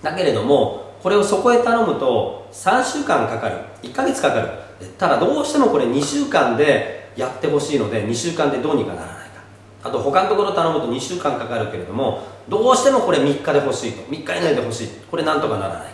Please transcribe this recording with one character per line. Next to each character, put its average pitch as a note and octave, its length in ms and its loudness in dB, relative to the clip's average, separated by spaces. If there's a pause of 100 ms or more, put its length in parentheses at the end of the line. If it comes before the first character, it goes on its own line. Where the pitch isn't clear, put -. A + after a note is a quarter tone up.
だ D#3 120 -4
け F3+ 100 -2
れ C#3 80 2
ど G#2+ 100 0
も、 B2+ 400 2 (200)
こ F#3 60 0
れ G3+ 80 4
を G3+ 80 4
そ G3 140 0
こ A#3+ 140 4
へ A#3+ 100 6
頼 - 240 2
む D3+ 120 0
と、 - 520 0
三 B3+ 340 2
週 D4 200 -4
間 B2+ 220 2
か A2+ 120 -4
か A2 100 -4
る。 - 80 -4 (260)
一 - 120 -14
ヶ C4 100 -2
月 - 160 0
か C#3 120 4
か - 80 2
る。 - 80 -4 (500)
た F#3 100 2
だ、 C3+ 100 4
ど C#4+ 220 2
う - 60 -2
し - 60 -6
て D4+ 60 2
も B3 100 6
こ D#3 100 2
れ A#2+ 80 2
二 C3 160 2
週 C#4+ 240 -2
間 A#2+ 300 2
で - 600 2
や B2 120 -4
っ - 120 -10
て D#3 60 -4
ほ D3 140 2
し D3 160 -2
い - 20 4
の G2 120 0
で、 G#2 120 -2
二 A2 120 -2
週 E3 180 -4
間 D3 180 0
で B2 80 -2
ど D3+ 140 -2
う C#3+ 40 2
に A2 80 2
か - 100 -6
な - 60 -10
ら - 60 -10
な - 60 -12
い - 40 -14
か。 - 60 -16 (600)
あ - 60 -6
と、 - 80 -2
他 F#3 260 2
の G3 40 0
と G#3 80 2
こ G3+ 60 2
ろ G3 100 0
頼 E3 200 2
む D3 80 0
と B2 80 -4
二 B2+ 120 -2
週 F3+ 180 -6
間 C#3 200 -2
か A#2+ 80 -6
か A#2+ 120 -4
る G#2+ 100 -4
け F#2+ 100 -8
れ F2+ 60 -8
ど A2 100 -10
も、 A#2 260 -2 (280)
ど A3 220 4
う B3+ 60 8
し - 80 0
て C#4 60 8
も C4+ 100 4
こ F3+ 120 0
れ D3+ 80 4
三 C#3+ 140 2
日 - 180 -4
で C#3+ 80 4
欲 C3+ 120 -2
し A#2+ 160 -4
い A2 40 -6
と。 - 180 -12
三 C#3+ 80 -6
日 D#3+ 180 -6
以 F3 40 -2
内 D#3+ 160 2
で B2 40 0
欲 B2 120 -4
し - 120 -6
い。 - 40 -8 (220)
こ E3+ 60 -4
れ D#3+ 60 -2
な D#3 140 0
ん - 40 0
と - 80 -2
か C#3+ 100 -2
な G2 100 -4
ら F2 60 -6
な E2+ 60 -10
い - 40 -12
か。 - 100 -16